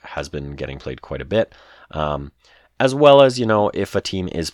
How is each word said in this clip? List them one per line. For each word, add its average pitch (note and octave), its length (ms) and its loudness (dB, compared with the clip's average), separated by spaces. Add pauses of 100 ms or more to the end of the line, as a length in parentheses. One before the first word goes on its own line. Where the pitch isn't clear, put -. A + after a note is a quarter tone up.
has - 260 -10
been C#2+ 280 -10
getting C#2 240 -10
played C2 220 -12
quite C2+ 200 -10
a C2 40 -12
bit. G#2+ 280 -2 (380)
Um, D2 400 -6 (520)
as C3 100 2
well C#3 280 8
as, B2+ 180 4
you A#2+ 60 -2
know, G#2+ 280 2
if G2 220 -4
a G2 60 -2
team F#2 260 -6
is E2 260 -6